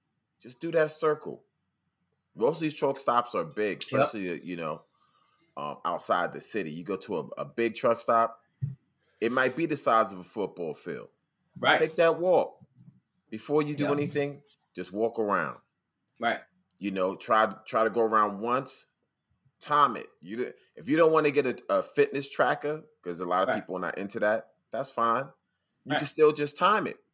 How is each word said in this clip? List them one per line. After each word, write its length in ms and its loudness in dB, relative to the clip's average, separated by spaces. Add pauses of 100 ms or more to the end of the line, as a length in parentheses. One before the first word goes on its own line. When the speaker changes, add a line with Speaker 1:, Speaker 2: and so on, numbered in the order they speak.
(400)
Speaker 1:
Just 200 -20
do 120 -6
that 200 2
circle." 520 -2 (920)
Most 220 2
of 40 -6
these 140 -2
truck 240 0
stops 360 0
are 80 0
big, 480 -4
Speaker 2:
Yep. 100 2
Speaker 1:
especially, 420 -4
you 120 -8
know, 280 -6 (760)
um, 280 -8
outside 480 0
the 80 -12
city. 300 -6
You 120 -10
go 140 -4
to 220 -6
a, 220 -10
a 40 -6
big 300 -2
truck 240 2
stop, 400 2 (840)
it 100 0
might 240 0
be 100 -2
the 120 -2
size 340 4
of 80 -12
a 40 -12
football 500 -6
field. 360 -10 (500)
Speaker 2:
Right. 200 4
Speaker 1:
Take 180 0
that 220 4
walk. 380 2 (720)
Before 320 0
you 140 -2
do 100 -2
Speaker 2:
Yep. 80 0
Speaker 1:
anything, 480 -2 (340)
just 180 -10
walk 260 -2
around. 380 0 (600)
Speaker 2:
Right. 200 0 (400)
Speaker 1:
You 120 -4
know, 240 0
try, 380 2 (120)
try 180 0
to 60 2
go 120 0
around 380 2
once, 460 -4 (760)
time 380 4
it. 100 -12 (140)
You 160 -10
d-, 140 -4 (240)
if 120 -14
you 100 2
don't 140 8
wanna 200 4
get 140 2
a, 120 -2 (120)
a 140 4
fitness 460 0
tracker, 540 0 (200)
'cause 160 -8
a 60 -6
lot 180 2
of 60 0
Speaker 2:
Right. 120 0
Speaker 1:
people 140 -8
are 60 -4
not 160 -6
into 240 -8
that, 300 0 (200)
that's 200 -6
fine. 340 0 (600)
You 60 -6
Speaker 2:
Right. 80 0
Speaker 1:
can 80 -4
still 240 6
just 260 -4
time 300 2
it. 100 -8 (160)